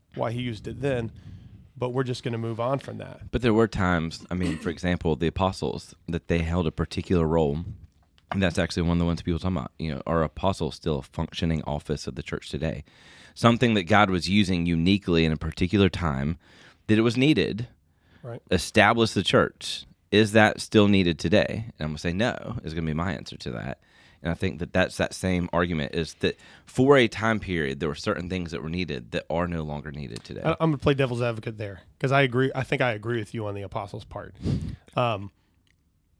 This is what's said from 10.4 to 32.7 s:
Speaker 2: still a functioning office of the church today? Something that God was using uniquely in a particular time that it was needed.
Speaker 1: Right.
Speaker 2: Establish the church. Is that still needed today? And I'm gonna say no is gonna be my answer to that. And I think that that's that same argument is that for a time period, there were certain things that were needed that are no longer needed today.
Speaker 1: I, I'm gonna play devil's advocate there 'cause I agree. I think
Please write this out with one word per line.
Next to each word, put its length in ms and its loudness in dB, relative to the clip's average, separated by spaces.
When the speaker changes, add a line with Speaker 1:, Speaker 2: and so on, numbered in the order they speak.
Speaker 2:
still 240 -2
a 40 -6
functioning 640 -4
office 400 -6
of 80 -8
the 80 -8
church 280 -10
today? 340 -4
Something 380 4
that 120 2
God 260 4
was 180 0
using 380 2
uniquely 580 4
in 80 2
a 60 0
particular 500 2
time 480 -2
that 100 6
it 40 4
was 140 2
needed. 520 2
Speaker 1:
Right. 280 -14
Speaker 2:
Establish 600 4
the 100 0
church. 640 0
Is 220 6
that 280 6
still 280 4
needed 300 4
today? 460 2
And 80 -6
I'm 40 -4
gonna 100 -8
say 120 -4
no 520 -4
is 100 -8
gonna 120 -4
be 60 -2
my 220 -2
answer 240 -12
to 140 -10
that. 280 -10
And 80 -2
I 40 -2
think 240 -4
that 160 -8
that's 240 2
that 160 -2
same 380 -2
argument 420 0
is 260 -2
that 160 0
for 320 6
a 100 6
time 320 -2
period, 400 -2
there 80 -2
were 60 -4
certain 340 -4
things 220 -4
that 120 -8
were 60 -8
needed 440 -6
that 180 -4
are 180 0
no 140 -4
longer 280 -8
needed 320 -12
today. 220 -12
Speaker 1:
I, 60 2
I'm 120 2
gonna 60 0
play 140 2
devil's 300 -2
advocate 340 -6
there 240 -10
'cause 140 0
I 100 4
agree. 320 2
I 80 -4
think 200 -2